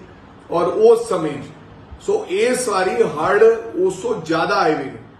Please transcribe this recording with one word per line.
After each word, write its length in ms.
ਔਰ 160
ਉਸ 420
ਸਮੇਂ 240
'ਚ। 140
ਸੋ 280
ਇਸ 400
ਵਾਰੀ 340
ਹੜ੍ਹ 420
ਉਸ 180
ਤੋਂ 280
ਜ਼ਿਆਦਾ 320
ਆਏ 200
ਹੋਏ 100
ਨੇ 140